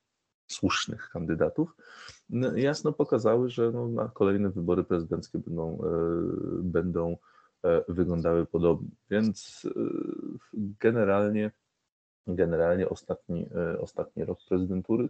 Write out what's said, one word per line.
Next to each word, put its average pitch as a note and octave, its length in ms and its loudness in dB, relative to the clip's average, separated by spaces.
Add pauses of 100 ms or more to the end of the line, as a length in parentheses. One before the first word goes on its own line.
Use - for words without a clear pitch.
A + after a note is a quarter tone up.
(460)
słusznych - 600 -4
kandydatów, E2 680 -2 (540)
no, B2 260 0
jasno D3 360 0
pokazały, B2 580 2
że, A#2 220 0
no, A#2+ 160 -4
na A#2 200 -2
kolejne G2+ 420 2
wybory F2 340 2
prezydenckie E2+ 540 -2
będą, E2 340 -4
e, - 160 -4 (720)
będą, E2+ 540 0 (480)
e, E2+ 240 4
wyglądały E2+ 580 2
podobnie. E2+ 440 2 (200)
Więc, G#2 520 -2 (140)
e, - 40 -2 (760)
generalnie, G#2 960 2 (760)
generalnie E2+ 640 2
ostatni, - 680 -6
e, E2+ 260 -2
ostatni - 440 -6
rok F2 140 -6 (100)
prezydentury F#2+ 600 0